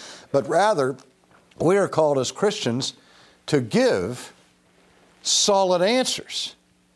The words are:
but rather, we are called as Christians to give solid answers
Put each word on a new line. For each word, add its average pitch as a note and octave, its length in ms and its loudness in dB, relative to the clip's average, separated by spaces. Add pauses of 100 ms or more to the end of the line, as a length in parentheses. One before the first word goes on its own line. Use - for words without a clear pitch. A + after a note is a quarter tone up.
(320)
but C#3 160 0
rather, D#3+ 480 0 (640)
we E3 160 2
are F#3+ 100 2
called D3 320 0
as B2 140 -2
Christians C3+ 640 -2 (520)
to C#3+ 140 2
give B2 720 0 (880)
solid F#3+ 600 2
answers - 720 -2 (400)